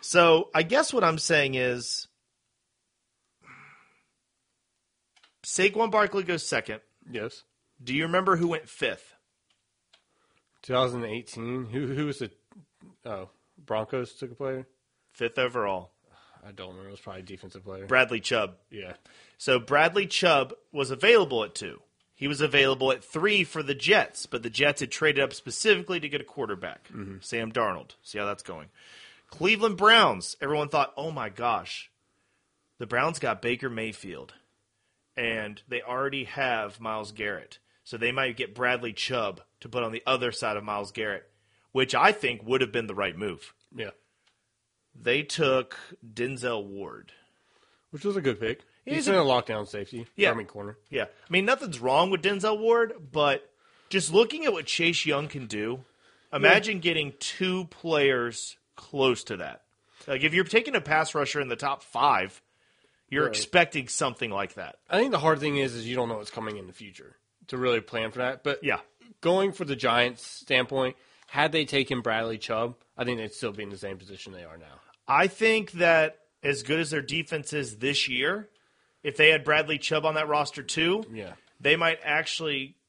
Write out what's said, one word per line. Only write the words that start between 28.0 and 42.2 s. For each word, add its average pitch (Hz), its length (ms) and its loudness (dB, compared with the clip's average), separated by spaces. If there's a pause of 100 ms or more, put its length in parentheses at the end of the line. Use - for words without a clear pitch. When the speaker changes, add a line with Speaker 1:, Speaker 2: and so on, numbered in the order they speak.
Speaker 1:
See - 140 -12
how 104 80 -4
that's 101 180 -6
going. 82 240 -14 (640)
Cleveland 214 460 0
Browns. 185 640 4
Everyone 147 280 -2
thought, 139 280 0
"Oh 151 140 -6
my 123 200 -6
gosh, 104 600 -4 (880)
the 120 80 -8
Browns 135 320 0
got 113 240 -2
Baker 123 280 -2
Mayfield, 101 640 -10 (840)
and 110 520 -4
they 120 140 -4
already 131 420 -4
have 113 560 -4
Myles 110 320 -6
Garrett, 104 460 -8 (240)
so - 140 -14
they 117 160 0
might 131 240 -2
get 110 180 -8
Bradley 123 380 -2
Chubb 107 480 -4 (200)
to - 80 -18
put 120 140 -4
on 113 100 -4
the 113 140 -8
other 123 260 0
side 110 240 -4
of 104 80 -6
Myles 104 280 -6
Garrett," 104 360 -6 (440)
which 131 220 2
I 165 180 8
think 120 340 -2